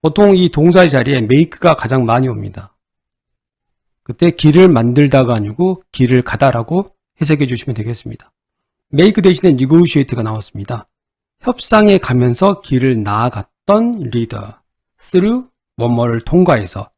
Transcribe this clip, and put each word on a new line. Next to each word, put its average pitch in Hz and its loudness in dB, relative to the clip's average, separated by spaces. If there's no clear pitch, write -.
보통 196 2
이 180 2
동사의 175 4
자리에 135 0
make가 143 0
가장 131 -2
많이 123 0
옵니다. 104 -12
그때 170 0
길을 165 4
만들다가 127 2
아니고 131 -4
길을 123 0
가다라고 139 -4
해석해 147 -2
주시면 123 -8
되겠습니다. 110 -12
make 196 2
대신에 180 2
negotiate가 135 2
나왔습니다. 110 -10
협상에 214 2
가면서 127 0
길을 127 -2
나아갔던 127 -4
리더. 110 -8
through 220 -2
뭐뭐를 120 -2
통과해서. 143 -2